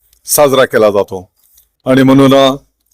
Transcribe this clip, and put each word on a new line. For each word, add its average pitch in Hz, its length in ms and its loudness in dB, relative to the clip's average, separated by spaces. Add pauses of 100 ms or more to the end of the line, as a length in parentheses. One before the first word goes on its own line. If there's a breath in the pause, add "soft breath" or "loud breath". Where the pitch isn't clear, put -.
(260)
साजरा 135 400 0
केला 107 240 0
जातो 98 420 -6 (540)
आणि 131 180 0
म्हणून, 135 300 2
अ, 135 220 0 (380)